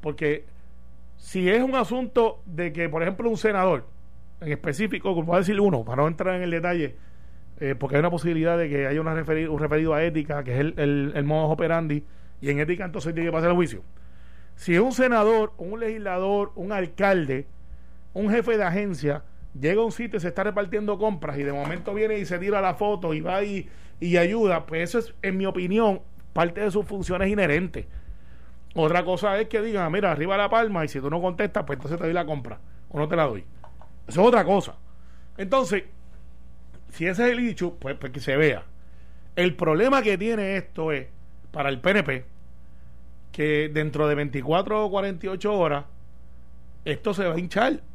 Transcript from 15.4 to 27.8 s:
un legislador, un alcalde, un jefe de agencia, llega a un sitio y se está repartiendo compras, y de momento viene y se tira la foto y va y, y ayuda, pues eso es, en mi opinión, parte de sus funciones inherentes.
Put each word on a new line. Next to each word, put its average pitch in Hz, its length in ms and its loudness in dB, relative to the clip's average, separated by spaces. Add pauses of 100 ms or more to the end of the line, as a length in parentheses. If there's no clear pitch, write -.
un 196 200 -8
legislador, 202 760 0
un 190 160 -6
alcalde, 175 720 2 (680)
un 202 180 0
jefe 233 260 2
de 208 60 2
agencia, 165 600 0 (340)
llega 156 220 2
a 226 60 4
un 226 60 -2
sitio 226 260 -6
y 175 40 -2
se 175 80 -2
está 190 140 -2
repartiendo 208 540 -2
compras, 170 400 -2
y 143 60 -2
de 143 100 -2
momento 160 400 -4
viene 214 240 0
y 196 80 -4
se 175 140 -4
tira 196 220 2
la 185 120 2
foto 190 400 0
y 156 80 -2
va 180 220 0
y, 202 260 -4 (300)
y 175 180 4
ayuda, 180 480 4
pues 165 240 -2
eso 240 80 0
es, 226 240 -2
en 190 160 -2
mi 190 80 0
opinión, 190 560 2 (320)
parte 170 280 2
de 208 100 2
sus 202 120 2
funciones 190 460 0
inherentes. 180 560 2 (880)